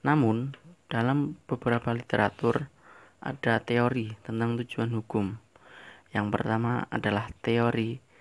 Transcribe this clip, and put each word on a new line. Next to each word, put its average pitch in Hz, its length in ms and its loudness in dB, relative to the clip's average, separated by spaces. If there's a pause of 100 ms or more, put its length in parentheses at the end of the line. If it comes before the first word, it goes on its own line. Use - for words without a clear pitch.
Namun, 135 560 2 (320)
dalam 139 560 0
beberapa 120 480 0
literatur 117 800 0 (480)
ada 120 400 0
teori 120 640 0
tentang 117 320 -2
tujuan 117 400 -4
hukum. 107 400 -2 (800)
Yang 104 160 0
pertama 117 560 0
adalah 104 400 -2 (160)
teori 117 560 0 (200)